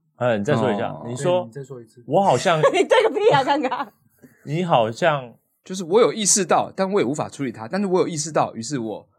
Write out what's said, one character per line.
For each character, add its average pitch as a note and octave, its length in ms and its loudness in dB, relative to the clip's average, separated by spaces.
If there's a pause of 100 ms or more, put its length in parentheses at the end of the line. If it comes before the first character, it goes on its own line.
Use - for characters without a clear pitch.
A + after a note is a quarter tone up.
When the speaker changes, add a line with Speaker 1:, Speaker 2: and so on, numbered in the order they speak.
(160)
Speaker 1:
哎， A#2+ 200 0
你 G2+ 80 -2
再 D3 100 2
说 A2 160 2
一 G#2 60 -2
下， G#2 140 -4
Speaker 2:
哦。 D#2 160 -14
Speaker 1:
你 A#2+ 100 -8
说， F3+ 260 0
Speaker 3:
对， - 40 -14
你 A2+ 60 -20
再 C#3+ 120 -14
说 B2+ 160 -16
一 A#2 40 -18
次。 - 220 -20
Speaker 1:
我 E3 160 2
好 E3+ 140 4
像， E3 300 2
Speaker 4:
<laughs> - 80 2
你 F4+ 100 4
对 A4 180 4
个 A4 80 2
屁 G#4 220 0
啊， C#4 100 4
刚 C#4+ 180 0
刚。 C4 320 -6 (520)
Speaker 1:
你 D3+ 180 -4
好 C3+ 300 4
像， C3+ 420 -2 (300)
Speaker 2:
就 F#3 100 -12
是 F#3+ 100 -8
我 F3 160 2
有 E3+ 120 4
意 G#3+ 140 -6
识 G3 180 2
到， D3 300 0
但 F#3+ 180 -4
我 G3+ 80 2
也 C3 60 0
无 C3 80 -4
法 B2 140 -6
处 - 140 -12
理 C3 80 -4
它， G#2+ 160 -12
但 F3 140 -6
是 G#3 60 -2
我 F3+ 140 2
有 C3+ 60 0
意 F3 100 -6
识 D3+ 140 -6
到， D3 240 -2
于 A2+ 80 -10
是 C3+ 160 -6
我， G#2+ 300 -10 (100)